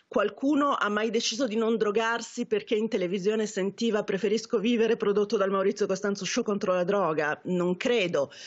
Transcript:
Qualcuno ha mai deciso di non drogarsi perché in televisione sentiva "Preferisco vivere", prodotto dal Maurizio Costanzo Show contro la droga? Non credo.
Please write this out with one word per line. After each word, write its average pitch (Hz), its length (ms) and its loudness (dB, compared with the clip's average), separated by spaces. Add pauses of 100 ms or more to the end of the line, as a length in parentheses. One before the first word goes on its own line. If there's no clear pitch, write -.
Qualcuno 269 680 2
ha 208 160 0
mai 214 220 0
deciso 226 340 0
di 208 100 -2
non 226 220 2
drogarsi 226 680 0
perché 208 260 -2
in 220 160 2
televisione 208 560 0
sentiva 208 580 0
"Preferisco 208 540 -2
vivere", 226 400 2
prodotto 208 400 0
dal 196 140 0
Maurizio 196 340 0
Costanzo 190 400 -2
Show 233 180 -2
contro 196 300 0
la 180 100 2
droga? 160 600 0
Non 180 340 0
credo. 175 540 0 (160)